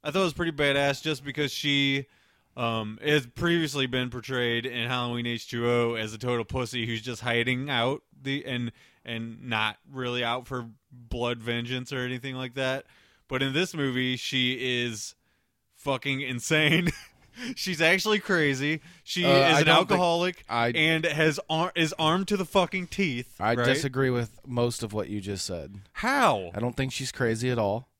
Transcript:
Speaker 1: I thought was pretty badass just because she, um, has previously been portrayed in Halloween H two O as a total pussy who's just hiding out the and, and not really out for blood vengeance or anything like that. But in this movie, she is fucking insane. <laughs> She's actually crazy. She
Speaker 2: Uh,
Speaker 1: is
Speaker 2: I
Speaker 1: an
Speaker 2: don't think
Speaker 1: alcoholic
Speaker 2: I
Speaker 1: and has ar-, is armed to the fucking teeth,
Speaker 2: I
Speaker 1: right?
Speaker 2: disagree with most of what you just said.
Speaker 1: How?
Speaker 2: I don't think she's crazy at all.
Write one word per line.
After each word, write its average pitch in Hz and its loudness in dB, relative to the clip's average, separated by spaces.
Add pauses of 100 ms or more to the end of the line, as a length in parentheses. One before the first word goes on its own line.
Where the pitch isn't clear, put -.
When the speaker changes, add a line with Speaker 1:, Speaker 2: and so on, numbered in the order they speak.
Speaker 1:
I 156 -4
thought 185 2
was 165 0
pretty 170 -2
badass 143 2
just 147 -4
because 139 -2
she, 139 2 (500)
um, 110 -2
has 147 2
previously 156 0
been 127 -2
portrayed 120 -2
in 120 -4
Halloween 120 -2
H 117 -6
two 120 -2
O 120 2
as 110 -4
a 110 -12
total 120 -2
pussy 120 -4
who's 113 -4
just 120 -8
hiding 123 0
out 131 0 (180)
the 135 -6
and, 120 -4 (340)
and 113 -10
not 107 -2 (140)
really 123 -2
out 120 -2
for 123 -6 (260)
blood 120 -4
vengeance 120 -4
or 131 -2
anything 127 -4
like 127 -8
that. 135 -2 (420)
But 131 0
in 135 0
this 175 0
movie, 127 0
she 127 0
is 110 -8 (640)
fucking 135 -4
insane. 156 2
<laughs> - -12 (560)
She's 165 -4
actually 190 4
crazy. 151 2 (240)
She 180 -2
Speaker 2:
Uh, 139 4
Speaker 1:
is 139 8
Speaker 2:
I 143 6
Speaker 1:
an 156 6
Speaker 2:
don't 151 8 (120)
think - 2
Speaker 1:
alcoholic 175 2
Speaker 2:
I 117 2
Speaker 1:
and 160 2
has 156 2 (100)
ar-, 160 0
is 160 0
armed 165 2
to 208 0
the 190 -2
fucking 180 0
teeth, 131 -2
Speaker 2:
I 110 2
Speaker 1:
right? 120 2
Speaker 2:
disagree 131 2
with 120 -2
most 120 0
of 104 -6
what 104 -4
you 104 -6
just 98 -6
said. 90 -8 (140)
Speaker 1:
How? 180 2
Speaker 2:
I 98 -6
don't 120 -2
think 131 -2
she's - -6
crazy 117 0
at 123 0
all. 110 0 (120)